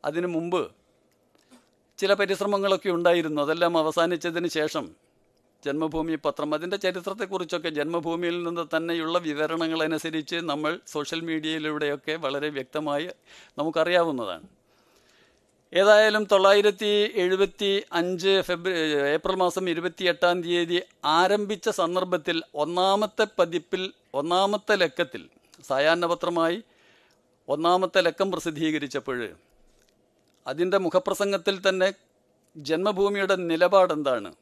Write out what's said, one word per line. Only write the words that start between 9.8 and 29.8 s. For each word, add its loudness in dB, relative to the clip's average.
നമ്മൾ -2
സോഷ്യൽ -6
മീഡിയയിലൂടെയൊക്കെ -4
വളരെ -4
വ്യക്തമായി -6
നമുക്കറിയാവുന്നതാണ്. 0
ഏതായാലും 6
തൊള്ളായിരത്തി 4
എഴുപത്തി 0
അഞ്ച് 0
ഫെബ്രു-, -2
ഏപ്രിൽ 0
മാസം 0
ഇരുപത്തിയെട്ടാം 0
തീയതി 0
ആരംഭിച്ച 2
സന്ദർഭത്തിൽ -2
ഒന്നാമത്തെ 0
പതിപ്പിൽ, -2
ഒന്നാമത്തെ 0
ലക്കത്തിൽ, -2
സായാഹ്ന 2
പത്രമായി -2
ഒന്നാമത്തെ 2
ലക്കം 0
പ്രസിദ്ധീകരിച്ചപ്പോൾ -4